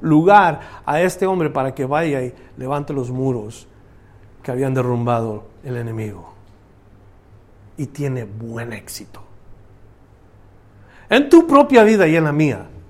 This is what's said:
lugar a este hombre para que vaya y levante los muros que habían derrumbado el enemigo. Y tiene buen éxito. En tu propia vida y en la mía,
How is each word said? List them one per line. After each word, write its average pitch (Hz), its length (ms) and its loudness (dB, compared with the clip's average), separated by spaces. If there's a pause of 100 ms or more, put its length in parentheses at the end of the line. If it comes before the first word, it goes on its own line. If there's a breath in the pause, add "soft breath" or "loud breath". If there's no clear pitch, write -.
lugar 165 580 4 (240 loud breath)
a 151 160 -2
este 180 260 -2
hombre 185 220 -2
para 131 260 -4
que 135 120 -6
vaya 143 360 -2
y 123 120 -10 (240 soft breath)
levante 143 340 -8
los 127 180 -6
muros 127 560 -6 (760 soft breath)
que - 80 -12
habían 131 240 -4
derrumbado 120 680 -4 (200)
el 127 140 -10
enemigo. 110 540 -10 (1500)
Y 143 80 -6
tiene 135 380 -8
buen 113 500 -12
éxito. - 480 -18 (1900 soft breath)
En 277 220 2
tu 339 160 8
propia 277 360 6
vida 208 240 4
y 156 80 2
en 165 100 2
la 147 80 0
mía, 143 340 -2 (240)